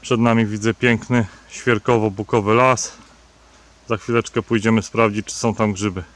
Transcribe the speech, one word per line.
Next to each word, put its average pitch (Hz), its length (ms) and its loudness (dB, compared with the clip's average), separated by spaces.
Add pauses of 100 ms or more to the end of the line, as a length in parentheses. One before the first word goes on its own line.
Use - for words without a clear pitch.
Przed 120 180 -2
nami 113 260 4
widzę 107 280 -2
piękny, 120 520 0 (240)
świerkowo-bukowy 107 1040 0
las. 127 380 2 (920)
Za 110 100 -2
chwileczkę 117 440 -2
pójdziemy 113 400 0
sprawdzić, 107 440 -2
czy - 100 -12
są 113 200 -2
tam 107 180 0
grzyby. 92 300 -4 (120)